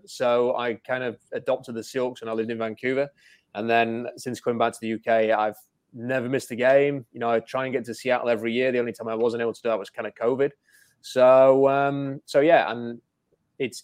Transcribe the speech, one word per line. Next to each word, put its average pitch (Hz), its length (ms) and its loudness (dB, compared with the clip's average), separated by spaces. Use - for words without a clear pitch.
so 123 500 0
I 120 200 -4
kind 127 280 -6
of 117 140 -8
adopted 123 420 -6
the 113 60 -8
Seahawks 127 400 -6
when 113 80 -10
I 113 40 -6
lived 110 180 -4
in 113 80 -8
Vancouver. 127 500 -4
And 107 120 -4
then 117 380 2
since 123 240 -10
coming 117 200 -4
back 113 140 0
to - 60 -18
the 113 100 -6
U 110 100 -4
K, 110 320 2
I've 107 260 0
never 123 380 -6
missed 139 220 -4
a 123 40 -8
game. 139 560 2
You 123 80 -16
know, 117 120 -2
I 117 80 2
try 131 260 -6
and 127 80 -6
get 123 120 -4
to 113 100 -10
Seattle 123 340 -2
every 113 240 0
year. 127 180 0
The 123 80 0
only 120 140 -4
time 117 140 -12
I 113 80 -4
wasn't 117 260 0
able 117 120 -2
to - 80 -16
do 120 80 -2
that 110 100 0
was 98 100 -10
kind 110 180 -10
of 107 60 -10
covid. 131 380 0
So, 131 640 6
um, 139 580 0
so - 160 2
yeah, 139 300 4
and 120 300 -10
it's, 127 260 -6